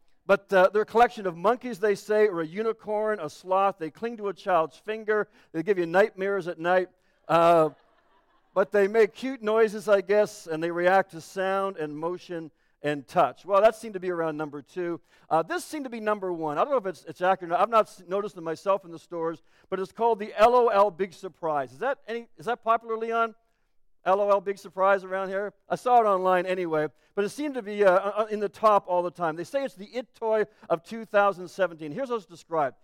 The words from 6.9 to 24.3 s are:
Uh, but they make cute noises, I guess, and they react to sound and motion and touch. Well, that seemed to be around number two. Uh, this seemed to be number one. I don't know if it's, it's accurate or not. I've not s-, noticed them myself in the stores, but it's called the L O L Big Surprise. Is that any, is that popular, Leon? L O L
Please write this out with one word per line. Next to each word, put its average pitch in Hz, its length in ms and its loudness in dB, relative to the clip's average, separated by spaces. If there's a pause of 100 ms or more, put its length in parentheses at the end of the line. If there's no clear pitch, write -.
Uh, 165 440 4 (840)
but 196 180 0
they 202 160 4
make 214 260 2
cute 254 300 -10
noises, 214 460 0
I 202 100 6
guess, 208 480 0
and 160 160 -6
they 170 80 -4
react 180 400 2
to 165 80 -16
sound 190 560 -4
and 151 180 -8
motion 165 580 -10 (300)
and 147 240 -6
touch. 147 380 0
Well, 196 180 2
that 226 140 6
seemed 226 200 -12
to 185 40 -10
be 180 120 -6
around 160 260 -4
number 147 240 -8
two. 170 400 -8 (280)
Uh, 160 140 2
this 320 220 -8
seemed 302 180 -10
to 262 60 -12
be 226 100 -10
number 214 320 -4
one. 156 260 -6
I 175 60 2
don't 277 80 -2
know 277 60 2
if 202 80 -4
it's, 185 200 -10
it's 165 160 -14
accurate 180 300 0
or 175 40 0
not. 175 40 0
I've 208 100 -4
not 220 180 2
s-, - 200 -20
noticed 202 280 -6
them 165 100 -14
myself 190 400 -2
in 170 60 -20
the 165 80 -16
stores, 165 420 -6 (280)
but 185 100 -4
it's 190 120 -8
called 226 280 0
the 208 180 -8
L 233 180 6
O 240 120 6
L 208 220 4
Big 190 220 -6
Surprise. 151 640 -6
Is 131 60 -20
that 254 180 -2 (100)
any, 233 200 -10 (100)
is 151 80 -18
that 233 180 -4
popular, 226 340 0
Leon? 226 380 -2 (680)
L 190 160 4
O 202 80 2
L 202 100 4